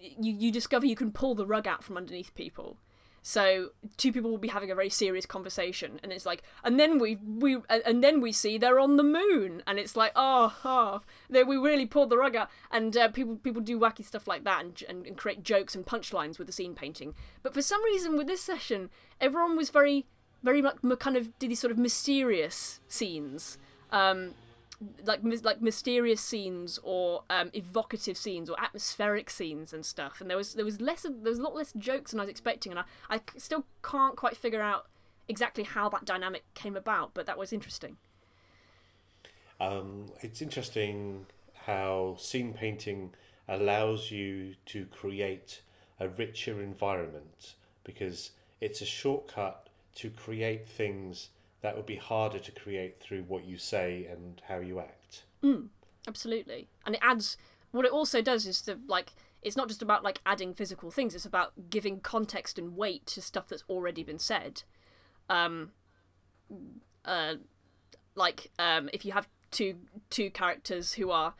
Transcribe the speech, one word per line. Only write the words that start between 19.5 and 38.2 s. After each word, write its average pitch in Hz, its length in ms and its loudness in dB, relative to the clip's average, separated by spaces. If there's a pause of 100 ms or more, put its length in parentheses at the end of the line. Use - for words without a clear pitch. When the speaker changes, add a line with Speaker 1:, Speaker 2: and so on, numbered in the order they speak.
Speaker 1:
was 311 140 0
very, 285 360 6 (380)
very 277 180 6
much 277 220 2
m-, 247 120 4
kind 262 200 0
of 226 240 -2
did 254 100 -2
these 240 80 -2
sort 240 140 0
of 220 60 0
mysterious 240 1080 2
scenes, 156 720 -4 (320)
um, 185 440 4 (720)
like 208 180 0
mys-, 226 180 0
like 220 200 0
mysterious 233 580 2
scenes 180 640 -6
or, 180 480 -2
um, 180 240 0
evocative 208 600 -4
scenes 170 360 -6
or 170 120 -4
atmospheric 208 680 -2
scenes 156 420 -8
and 156 140 -10
stuff. - 340 -8
And 190 80 -12
there 180 80 0
was, 202 160 -4
there 214 140 -2
was 208 160 -6
less 330 240 -4
of, 247 160 -8
there 226 80 0
was 233 80 0
a 247 40 -4
lot 302 120 -4
less 302 180 -6
jokes 247 380 -4
than 220 100 -4
I 202 40 -2
was 202 60 -8
expecting, - 420 -6
and 175 80 -6
I, 185 40 -4 (240)
I 220 80 -2
c-, - 220 -10
still 311 260 -4 (180)
can't 269 340 2
quite 240 200 0
figure 220 240 -2
out 208 260 -2 (420)
exactly 220 360 -2
how 208 240 -2
that 202 160 -4
dynamic 185 480 -4
came 202 240 -8
about, 190 380 -2
but 180 100 -6
that - 140 -6
was 190 160 -8
interesting. - 420 -10 (1600)